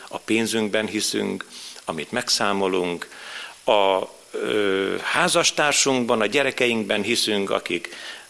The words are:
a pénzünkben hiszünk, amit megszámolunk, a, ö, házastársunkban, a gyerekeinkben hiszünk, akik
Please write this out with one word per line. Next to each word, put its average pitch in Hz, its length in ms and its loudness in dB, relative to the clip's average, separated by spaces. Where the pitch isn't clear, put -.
a - 100 -8
pénzünkben 110 680 0
hiszünk, 101 580 -2
amit 80 260 -6
megszámolunk, 95 1000 0
a, 98 380 4
ö, 98 720 0
házastársunkban, 139 1160 2
a 107 60 4
gyerekeinkben 113 760 0
hiszünk, 107 480 0
akik - 440 -2